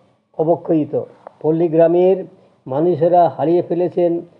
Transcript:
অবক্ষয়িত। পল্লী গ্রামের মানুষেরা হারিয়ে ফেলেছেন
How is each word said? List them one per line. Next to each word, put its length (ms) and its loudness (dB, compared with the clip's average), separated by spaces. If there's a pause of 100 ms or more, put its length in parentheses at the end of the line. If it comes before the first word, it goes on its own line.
(380)
অবক্ষয়িত। 640 -2 (380)
পল্লী 260 0
গ্রামের 580 2 (420)
মানুষেরা 640 2
হারিয়ে 320 -2
ফেলেছেন 600 -2 (180)